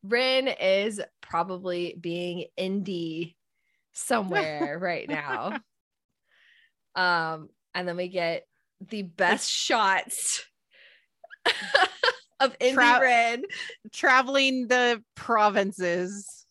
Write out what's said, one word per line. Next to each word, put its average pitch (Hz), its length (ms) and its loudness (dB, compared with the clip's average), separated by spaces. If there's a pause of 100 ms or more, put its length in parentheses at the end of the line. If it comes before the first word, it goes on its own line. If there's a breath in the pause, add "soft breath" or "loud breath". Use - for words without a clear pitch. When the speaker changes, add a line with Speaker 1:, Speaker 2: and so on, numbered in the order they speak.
Speaker 1:
Rin 262 460 2
is 202 520 2 (200)
probably 175 800 -4
being 175 460 -6 (120)
indie 170 760 -4 (560)
somewhere 190 880 -2
Speaker 2:
<laughs> - 40 -8
Speaker 1:
right - 260 -4
now. 190 520 -6 (1300 soft breath)
Um, 165 540 0 (260)
and 185 120 -6
then 175 100 -6
we 180 120 -6
get 170 380 -4 (340)
the 208 220 -8
best 185 480 0
shots - 960 0 (1000 soft breath)
<laughs> - 960 0
of 269 180 2
indie 254 160 2
Speaker 2:
Tra- 247 260 6
Speaker 1:
Rin. 240 440 2 (480 loud breath)
Speaker 2:
traveling 262 760 2
the 240 340 2 (120)
provinces. 202 1400 0